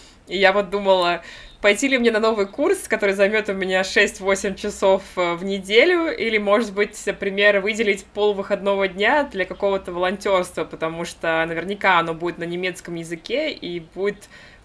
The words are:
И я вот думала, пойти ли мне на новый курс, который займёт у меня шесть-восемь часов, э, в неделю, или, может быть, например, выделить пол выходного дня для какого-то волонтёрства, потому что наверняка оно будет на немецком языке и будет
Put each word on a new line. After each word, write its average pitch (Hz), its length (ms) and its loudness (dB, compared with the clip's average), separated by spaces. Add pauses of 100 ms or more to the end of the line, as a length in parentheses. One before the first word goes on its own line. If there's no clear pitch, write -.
(280)
И 180 80 -6
я 190 160 6
вот 202 160 0
думала, 185 540 2 (400)
пойти 202 260 2
ли 262 80 2
мне 233 140 2
на 214 100 2
новый 220 240 2
курс, 302 420 -2
который 208 280 0
займёт 214 340 2
у 202 60 -4
меня 185 280 0
шесть-восемь 196 760 0
часов, 196 460 0 (140)
э, 175 200 0
в 170 60 -12
неделю, 220 720 2
или, 220 220 -2
может 208 380 2
быть, 202 320 -4
например, 202 540 2
выделить 208 440 0
пол 208 300 0
выходного 196 540 -2
дня 220 360 2
для 185 220 -4
какого-то 196 440 -2
волонтёрства, 180 760 -2
потому 165 420 -6
что 160 420 -2
наверняка 180 500 0
оно 165 140 0
будет 170 240 -6
на 175 80 -8
немецком 175 520 -6
языке 175 560 -6
и 175 280 -10
будет 190 480 -6 (360)